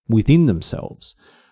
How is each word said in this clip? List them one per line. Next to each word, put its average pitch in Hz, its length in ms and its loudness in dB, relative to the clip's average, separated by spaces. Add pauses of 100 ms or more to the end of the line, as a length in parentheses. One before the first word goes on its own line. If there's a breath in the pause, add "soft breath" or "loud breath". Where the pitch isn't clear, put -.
within 139 380 2
themselves. - 680 -6 (380 soft breath)